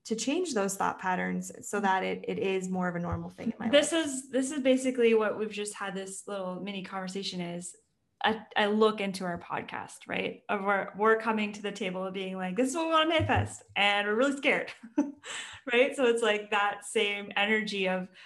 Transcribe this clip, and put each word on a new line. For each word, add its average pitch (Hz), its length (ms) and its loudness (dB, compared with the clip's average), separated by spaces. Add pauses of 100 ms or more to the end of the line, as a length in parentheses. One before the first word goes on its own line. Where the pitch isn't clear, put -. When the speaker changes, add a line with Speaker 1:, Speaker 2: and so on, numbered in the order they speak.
Speaker 1:
to 226 120 -2
change 302 380 -2
those 196 220 0
thought 180 220 -2
patterns 185 540 -2 (160)
so 208 100 -2
that 190 240 2
it, 185 240 -4
it 185 140 -4
is 190 280 0
more 185 200 0
of 175 80 -2
a - 20 -2
normal 170 320 -4
thing 226 220 -6
in - 80 -4
my 220 80 -2
Speaker 2:
This 302 240 6
Speaker 1:
life. 320 140 2
Speaker 2:
is, 262 240 -8
this 262 200 0
is 302 100 -4
basically 254 540 4
what 214 240 2
we've 208 140 -4
just 202 220 -6
had 196 200 -8
this 190 320 -10
little 185 340 -6
mini 196 220 -6
conversation 190 580 -6
is, 175 360 -8 (480)
I, 220 160 2 (160)
I 214 100 4
look 214 340 4
into 190 240 -4
our 170 140 -4
podcast, - 600 -8 (100)
right? - 400 -4
Of 202 160 0
where 196 320 0
we're 220 240 4
coming 214 320 0
to - 100 -12
the 202 80 -4 (120)
table 185 220 -4
of 185 100 -6
being 190 220 -6
like, 185 200 -4
"This 262 140 2
is 269 60 -4
what 330 100 0
we 330 60 0
wanna 311 180 4
manifest, 311 520 2 (140)
and 202 320 2
we're 208 60 2
really 277 220 2
scared," 269 360 2 (240)
<laughs> - 760 -4
right? 277 220 6
So 262 120 4
it's, 233 160 4
like, 208 280 2
that 202 340 0
same 202 520 -2
energy 208 520 2
of, 185 200 -2 (160)